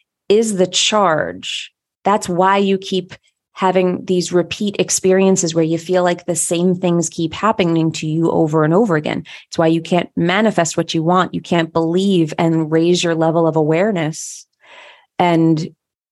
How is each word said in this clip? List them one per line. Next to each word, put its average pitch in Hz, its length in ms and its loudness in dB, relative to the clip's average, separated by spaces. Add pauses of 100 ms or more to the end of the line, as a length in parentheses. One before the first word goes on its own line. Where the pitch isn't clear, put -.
(300)
is 214 280 2
the 180 100 2
charge. 180 1080 -2 (300)
That's 208 260 0
why 185 280 2
you 196 200 2
keep 185 360 -6 (400)
having 185 520 0
these 180 260 -2
repeat 180 480 -2
experiences 185 760 2
where 165 80 2
you 160 140 0
feel 180 260 0
like 175 220 -2
the 175 100 -4
same 175 400 0
things 170 340 0
keep 165 240 -6
happening 165 580 0
to 156 160 -6
you 165 240 0
over 160 320 0
and 156 100 2
over 196 220 2
again. 151 280 -4 (240)
It's - 100 -18
why 165 100 4
you 165 140 2
can't 175 340 -2
manifest 180 600 0
what 165 180 -4
you 165 80 -2
want. 175 320 0
You 175 80 -6
can't 165 320 -2
believe 170 640 0
and 160 340 0
raise 170 320 2
your 170 120 0
level 160 320 2
of 156 80 0
awareness. 160 880 -2 (760)
And 165 540 2 (380)